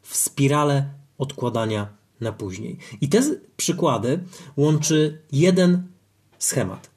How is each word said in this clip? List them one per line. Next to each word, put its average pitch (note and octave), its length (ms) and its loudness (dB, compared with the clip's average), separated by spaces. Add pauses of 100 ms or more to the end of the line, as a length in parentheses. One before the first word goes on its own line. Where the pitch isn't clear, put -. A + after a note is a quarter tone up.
w - 140 -10
spiralę C#3+ 720 2 (280)
odkładania A2 680 -2 (320)
na A2+ 120 -4
później. G#2+ 460 -10 (220)
I C#3+ 80 0
te A3 140 4
z-, D4 180 -2 (160)
przykłady C3+ 680 -2 (320)
łączy D#3 680 2 (100)
jeden F3+ 540 4 (520)
schemat. - 580 -4